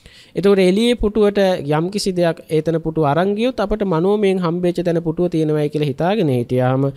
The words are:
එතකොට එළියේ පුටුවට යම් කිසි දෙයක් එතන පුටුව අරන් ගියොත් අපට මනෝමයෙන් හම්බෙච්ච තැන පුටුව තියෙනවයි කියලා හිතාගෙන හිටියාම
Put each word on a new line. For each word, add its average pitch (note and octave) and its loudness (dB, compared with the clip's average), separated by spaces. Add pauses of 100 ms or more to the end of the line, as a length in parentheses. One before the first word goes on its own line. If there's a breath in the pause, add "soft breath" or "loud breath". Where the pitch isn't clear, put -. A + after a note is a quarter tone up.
(300 soft breath)
එතකොට G3 2
එළියේ G#3 2
පුටුවට G#3 0 (260)
යම් D3+ 0
කිසි G3+ -4
දෙයක් E3+ -2
එතන D#3+ -2
පුටුව D#3+ -2
අරන් E3 2
ගියොත් A#3 -2
අපට G#3 -2
මනෝමයෙන් F#3+ 2
හම්බෙච්ච F3 0
තැන E3+ 0
පුටුව E3 -2
තියෙනවයි D3+ 0
කියලා D3 -2
හිතාගෙන F3 0
හිටියාම B2+ 0